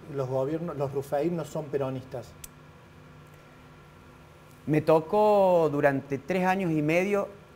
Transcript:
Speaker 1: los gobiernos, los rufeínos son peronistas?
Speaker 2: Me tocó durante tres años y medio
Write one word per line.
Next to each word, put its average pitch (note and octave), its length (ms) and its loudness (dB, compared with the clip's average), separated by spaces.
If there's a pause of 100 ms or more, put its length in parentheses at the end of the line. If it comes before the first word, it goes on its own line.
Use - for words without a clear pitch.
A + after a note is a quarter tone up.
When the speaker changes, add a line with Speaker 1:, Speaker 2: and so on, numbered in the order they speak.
(140)
Speaker 1:
los C3+ 140 -4
gobiernos, D3 480 -4
los C#3 160 -4
rufeínos D3+ 560 -2
son D#3 180 -8
peronistas? C3 600 -6 (2500)
Speaker 2:
Me D3+ 140 2
tocó F3+ 920 4
durante C#3 460 0
tres F3+ 280 -2
años F#3 260 0
y D#3 100 0
medio F#3+ 460 0 (280)